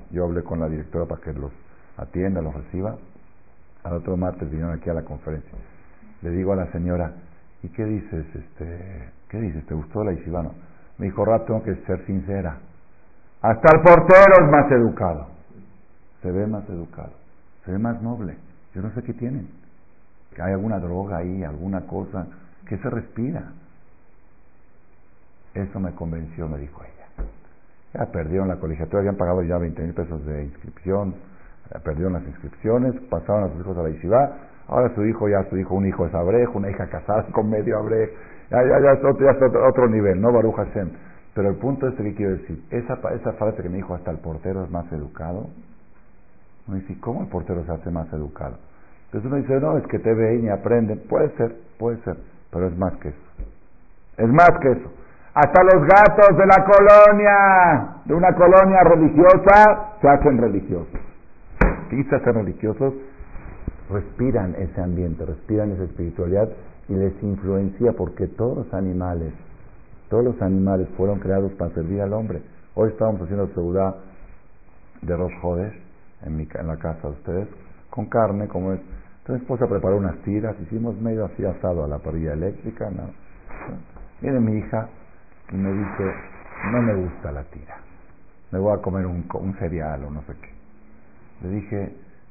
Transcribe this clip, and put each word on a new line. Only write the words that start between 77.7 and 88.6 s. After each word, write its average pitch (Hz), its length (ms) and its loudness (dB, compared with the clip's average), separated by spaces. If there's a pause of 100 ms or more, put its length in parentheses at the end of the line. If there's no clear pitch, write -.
con 110 160 -8
carne, 104 420 -2
como 92 260 -6
es. 92 60 -6
Entonces - 640 -12
mi - 0 -
esposa 123 260 -4
preparó 98 300 0
unas 95 220 -2
tiras, 104 420 -4
hicimos 107 400 -6
medio 110 240 -4
así - 200 -8
asado 90 380 -4
a 73 40 -4
la 73 120 -6
parrilla 78 340 -6
eléctrica, 101 560 -8
¿no? - 200 -10 (1120)
Viene 127 180 -2
mi 110 180 0
hija 110 300 -6 (640)
y 95 60 -8
me 95 140 -2
dice, 98 400 -6 (600)
"No 123 100 0
me 113 140 0
gusta 90 360 -8
la 71 120 -10
tira, - 340 -18 (720)
me 90 60 -6
voy 101 180 0